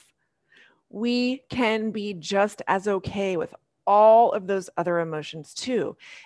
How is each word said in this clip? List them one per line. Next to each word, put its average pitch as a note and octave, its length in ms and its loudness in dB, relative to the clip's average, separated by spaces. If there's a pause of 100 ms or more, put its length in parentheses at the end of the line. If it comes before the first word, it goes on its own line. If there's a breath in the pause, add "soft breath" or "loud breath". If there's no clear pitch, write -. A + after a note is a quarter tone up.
(880 soft breath)
we B3 600 -2
can A3 420 -2
be G#3 220 -8
just G3 540 -2
as G3 200 0
okay G3 480 -4
with - 180 -6 (340)
all A3 440 8
of F#3+ 160 -4
those F#3+ 300 -2
other F3 220 -2
emotions D#3 540 -8
too. G#3+ 440 -4 (280 loud breath)